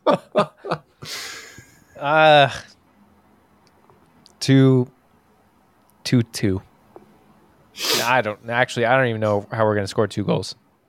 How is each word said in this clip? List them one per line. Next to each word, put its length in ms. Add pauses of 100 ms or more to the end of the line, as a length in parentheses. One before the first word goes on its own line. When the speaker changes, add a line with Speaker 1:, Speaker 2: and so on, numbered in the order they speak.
Speaker 1:
<laughs> 160 (1800)
Speaker 2:
Uh, 520 (1900)
two, 520 (1120)
two 180
two. 400 (1400)
I 180
don't, 160 (100)
actually, 380
I 100
don't 120
even 120
know 320
how 140
we're 80
gonna 120
score 200
two 180
goals. 300 (340)